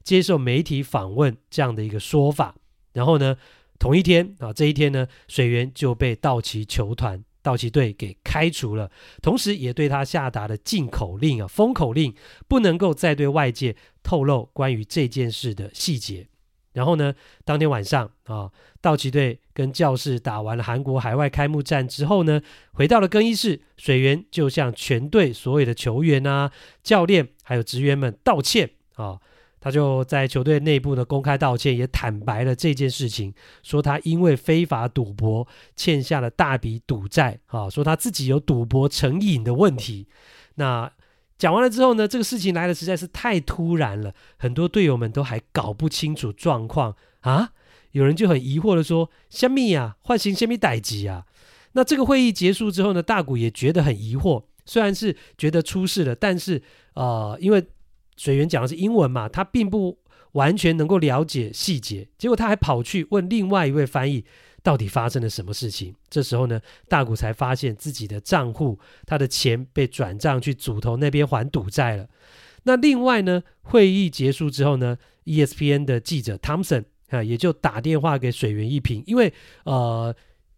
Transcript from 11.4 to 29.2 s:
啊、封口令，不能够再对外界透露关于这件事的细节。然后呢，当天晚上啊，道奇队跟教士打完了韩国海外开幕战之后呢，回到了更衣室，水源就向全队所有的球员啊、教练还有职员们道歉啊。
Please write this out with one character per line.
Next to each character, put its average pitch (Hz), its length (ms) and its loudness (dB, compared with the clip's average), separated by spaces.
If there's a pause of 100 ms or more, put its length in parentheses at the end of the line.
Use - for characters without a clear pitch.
啊、 92 40 -8
封 233 280 2
口 127 180 0
令， 135 220 0 (340)
不 262 120 4
能 170 180 4
够 175 160 2
再 156 200 0
对 143 140 0
外 139 240 0
界 117 240 -4 (260)
透 147 220 0
露 135 300 2
关 135 180 0
于 110 100 -4
这 139 240 -2
件 120 240 -2
事 113 240 -6
的 98 200 -10
细 147 240 -4
节。 98 300 -12 (440)
然 127 140 -2
后 170 100 2
呢， 143 180 0 (300)
当 151 160 0
天 156 80 2
晚 113 160 -2
上 120 260 -2 (140)
啊， 104 260 -10 (300)
道 156 160 2
奇 135 140 -2
队 127 280 0 (140)
跟 135 180 -2
教 139 240 2
士 127 240 -2
打 110 220 -6
完 110 160 -4
了 117 80 -4
韩 131 180 -4
国 131 160 -2
海 117 160 -2
外 143 140 2
开 143 180 -2
幕 147 160 -2
战 131 240 0
之 143 200 -6
后 185 180 4
呢， 151 160 2 (320)
回 143 160 2
到 233 100 6
了 190 80 4
更 214 160 4
衣 226 120 2
室， 196 260 -2 (160)
水 131 240 2
源 139 300 2
就 151 180 0
向 131 240 0
全 127 360 -2
队 175 220 4
所 135 300 0
有 127 60 2
的 120 80 0
球 123 280 -2
员 139 240 2
啊、 139 240 0 (320)
教 196 220 4
练 170 240 4 (140)
还 127 140 -6
有 117 60 0
职 123 200 -4
员 139 160 2
们 123 260 -2
道 185 160 2
歉 151 300 0 (240)
啊。 98 260 -8 (400)